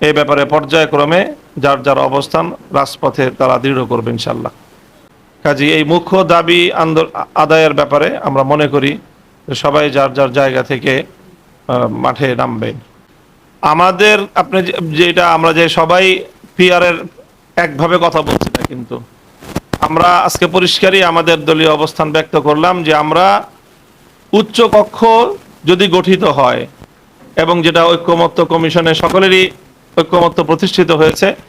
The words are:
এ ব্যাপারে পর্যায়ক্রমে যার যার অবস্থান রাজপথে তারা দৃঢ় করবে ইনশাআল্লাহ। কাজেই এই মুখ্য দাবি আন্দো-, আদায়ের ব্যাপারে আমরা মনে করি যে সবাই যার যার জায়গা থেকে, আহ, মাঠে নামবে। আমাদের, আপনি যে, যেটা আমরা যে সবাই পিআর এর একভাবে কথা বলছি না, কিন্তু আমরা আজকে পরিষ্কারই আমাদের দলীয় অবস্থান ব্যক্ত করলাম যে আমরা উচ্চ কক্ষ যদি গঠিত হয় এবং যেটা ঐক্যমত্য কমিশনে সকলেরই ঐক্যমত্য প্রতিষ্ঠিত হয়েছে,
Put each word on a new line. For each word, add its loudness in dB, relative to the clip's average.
এ 2
ব্যাপারে 0
পর্যায়ক্রমে 0
যার 0
যার 2
অবস্থান -2
রাজপথে -2
তারা 0
দৃঢ় -2
করবে -4
ইনশাআল্লাহ। -8
কাজেই 0
এই 2
মুখ্য 0
দাবি 2
আন্দো-, -2
আদায়ের 2
ব্যাপারে 0
আমরা -2
মনে 0
করি -2
যে -8
সবাই 0
যার 0
যার 0
জায়গা 0
থেকে, -2
আহ, -2
মাঠে -2
নামবে। -4
আমাদের, 2
আপনি -2
যে, -6
যেটা 2
আমরা 2
যে 2
সবাই 2
পিআর 4
এর 0
একভাবে 0
কথা 0
বলছি -4
না, -8
কিন্তু -12
আমরা 0
আজকে 0
পরিষ্কারই 0
আমাদের 0
দলীয় 2
অবস্থান -2
ব্যক্ত -2
করলাম 0
যে 0
আমরা 0
উচ্চ 0
কক্ষ 2
যদি 2
গঠিত 2
হয় 0
এবং 0
যেটা 2
ঐক্যমত্য 2
কমিশনে 0
সকলেরই 2
ঐক্যমত্য 0
প্রতিষ্ঠিত 0
হয়েছে, 2